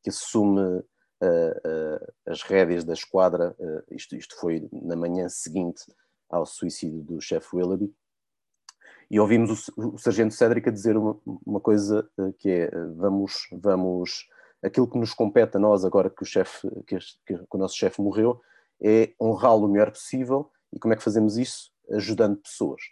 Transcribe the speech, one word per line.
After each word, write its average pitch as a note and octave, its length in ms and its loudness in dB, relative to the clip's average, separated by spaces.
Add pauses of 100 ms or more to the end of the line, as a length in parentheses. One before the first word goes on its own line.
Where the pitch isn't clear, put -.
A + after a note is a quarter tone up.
que G2+ 80 -6
assume, G2 720 0 (400)
eh, E2+ 420 2
eh, D#2 480 -6 (140)
as E2 160 -8
rédeas F2 420 2
da E2 80 -4
esquadra. F2 680 0
Eh, D#2+ 360 -10
isto, - 220 -14
isto - 200 -16
foi D#2+ 360 -4
na E2+ 240 -8
manhã F2 320 -4
seguinte F2 560 -6 (440)
ao E2 160 -2
suicídio D#2+ 600 -8
do D#2+ 160 -10
chefe - 340 -6
Willoughby. F#2 400 -2 (1120)
E G#2 120 2
ouvimos A2 560 4
o, A2 180 -6
o - 40 -18
sargento A2 360 2
Cedric A#2+ 340 4
a A#2 40 0
dizer G#2+ 240 2
uma, G#2+ 240 -2 (260)
uma G2+ 140 -4
coisa, G#2+ 480 2 (100)
eh, F#2+ 180 -2
que G2 140 -2
é, F2 140 2
eh, E2+ 220 -6 (100)
"Vamos, G2 560 -2
vamos, F2+ 760 -2 (320)
aquilo B2 300 0
que B2+ 80 -2
nos A2+ 160 -2
compete G#2+ 420 4
a G2 40 2
nós G2+ 240 4
agora F#2 260 4
que - 140 -12
o - 20 -10
chefe, - 420 -2 (160)
que F#2+ 120 -6
este, - 280 -12
que, - 140 -8
que G2 100 -16
o G#2 100 -6
nosso F#2+ 180 -4
chefe G2+ 260 -2
morreu, A2 380 0 (420)
é A2 400 4
honrá-lo A2+ 440 4
o - 20 2
melhor G#2 240 4
possível." C3 580 -4 (220)
E - 80 -14
como A2+ 140 2
é - 20 2
que - 80 -16
fazemos G#2+ 320 2
isso? - 340 -6 (220)
Ajudando G#2 460 0
pessoas. - 540 -8